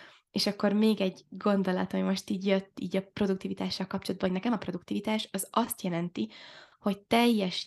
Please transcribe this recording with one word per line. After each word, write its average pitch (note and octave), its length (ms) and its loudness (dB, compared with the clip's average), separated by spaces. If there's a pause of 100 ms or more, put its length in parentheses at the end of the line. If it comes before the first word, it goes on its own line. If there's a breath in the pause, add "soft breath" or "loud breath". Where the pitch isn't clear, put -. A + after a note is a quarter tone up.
(360 loud breath)
és G3 100 0
akkor G3+ 260 0
még G#3+ 280 4
egy F#3+ 280 -2
gondolat, F#3+ 640 0
ami F#3+ 100 0
most F#3+ 280 -2
így F#3+ 160 -2
jött, G3 340 0
így F#3 160 -4
a F#3+ 160 -2
produktivitással F#3+ 720 -2
kapcsolatban, F#3 440 -4
hogy F#3 80 0
nekem A#3 140 0
a G#3 100 -2
produktivitás G#3 680 -4
az F#3+ 180 -6
azt - 320 -2
jelenti, F3 480 -2 (480 loud breath)
hogy G3+ 220 -2
teljes A3+ 680 2